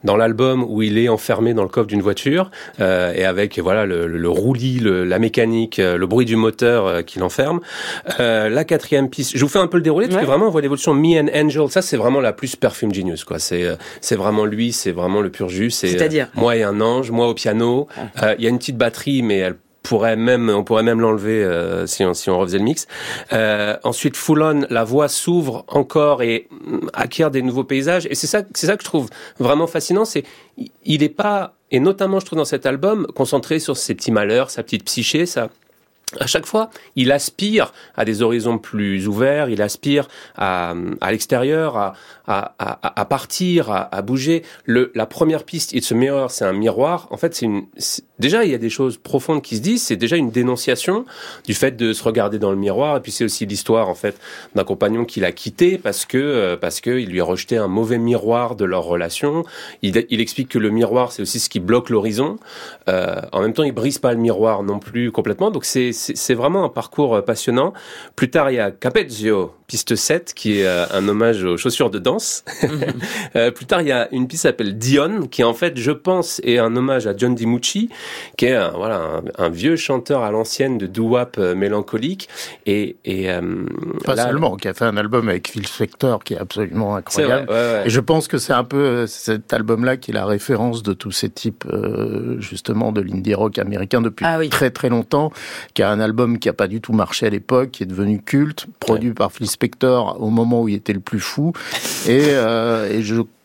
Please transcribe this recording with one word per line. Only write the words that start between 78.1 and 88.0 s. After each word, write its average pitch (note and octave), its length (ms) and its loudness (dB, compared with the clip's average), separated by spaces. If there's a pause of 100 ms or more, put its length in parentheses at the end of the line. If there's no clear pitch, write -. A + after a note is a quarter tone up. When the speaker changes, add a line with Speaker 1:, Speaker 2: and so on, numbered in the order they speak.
Speaker 1:
qui B2 100 2
est C3 80 4
un, F2+ 160 0
voilà, G2 260 -4
un, D#2+ 240 -4 (240)
un E2 40 2
vieux G#2 260 0
chanteur C3 480 -2
à G#2 80 -2
l'ancienne A2+ 460 -2
de G2 100 -4
doo-wop, A2+ 500 0
euh, F2+ 180 2
mélancolique. G#2 720 -2 (380)
Et, G#2 400 0
et, F#2+ 260 -2
euh, F2+ 100 -2 (640)
Speaker 3:
Pas C3 120 0
Speaker 1:
là A#2+ 100 0
Speaker 3:
seulement, B2+ 320 0
qui G2+ 100 -8
a F#2 60 -4
fait A#2 120 0
un G#2 120 2
album A2 320 0
avec F#2 200 -2
Phil G2+ 180 -8
Spector, A#2+ 560 -2
qui A2+ 100 -6
est - 60 -4
absolument G2+ 560 -4 (120)
Speaker 1:
C'est D3+ 160 0
Speaker 3:
incroyable. B2+ 240 2
Speaker 1:
vrai, A2 80 -2
ouais, A#2 260 2
ouais. A2+ 60 0
Speaker 3:
Et - 20 2
je A#2 100 4
pense D#3 280 2